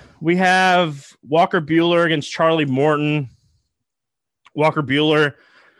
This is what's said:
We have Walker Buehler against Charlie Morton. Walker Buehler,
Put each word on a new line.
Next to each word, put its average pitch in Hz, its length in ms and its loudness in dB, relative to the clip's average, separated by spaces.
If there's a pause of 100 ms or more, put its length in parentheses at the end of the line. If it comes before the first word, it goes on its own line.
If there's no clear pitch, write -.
(200)
We 165 180 0
have 180 680 0 (180)
Walker 170 360 0
Buehler 170 440 0
against 160 240 -2
Charlie 165 360 0
Morton. 147 640 -2 (1300)
Walker 151 280 0
Buehler, 147 520 0 (440)